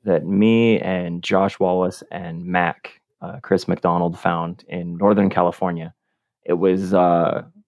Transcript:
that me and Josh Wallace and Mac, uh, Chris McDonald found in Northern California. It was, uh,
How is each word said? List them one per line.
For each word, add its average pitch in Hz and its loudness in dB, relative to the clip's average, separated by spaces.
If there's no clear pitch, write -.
that 87 0
me 110 4
and 87 -6
Josh 98 0
Wallace 92 0
and 87 -10
Mac, 90 -4
uh, 95 -12
Chris - 0
McDonald 87 0
found 85 -4
in 87 -10
Northern 101 2
California. 87 -2
It - -2
was, 92 0
uh, 87 2